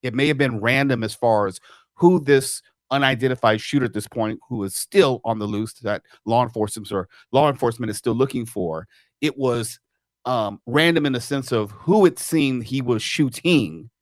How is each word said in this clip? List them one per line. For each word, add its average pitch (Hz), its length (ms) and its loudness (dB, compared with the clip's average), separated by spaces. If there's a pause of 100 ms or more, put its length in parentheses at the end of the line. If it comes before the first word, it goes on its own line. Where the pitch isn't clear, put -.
It 127 100 -6
may 135 140 2
have 151 120 0
been 123 220 0
random 127 440 2
as 107 100 -6
far 110 320 2
as 92 140 -8 (340)
who 180 240 6
this 135 440 2 (280)
unidentified 127 720 0
shooter 131 260 -2
at 113 60 -6
this 104 160 -6
point 110 300 -4 (100)
who 117 160 -6
is 95 100 -8
still 143 500 2
on 113 140 -2
the 107 80 -4
loose 107 280 -4
that 104 280 -6 (220)
law 113 180 2
enforcement 107 500 -4
or 95 160 -4 (240)
law 143 180 4
enforcement 120 400 -2
is 104 60 -8
still 117 180 -2
looking 123 320 -2
for. 87 400 -8 (340)
It 147 160 -4
was, 120 440 -4 (440)
um, 107 420 -4
random 156 400 2
in 139 60 0
the 123 80 -2
sense 135 320 -4
of 107 180 0
who 185 360 2
it - 120 2
seemed 135 460 -2
he 131 180 -4
was 120 200 0
shooting. 120 880 -2 (120)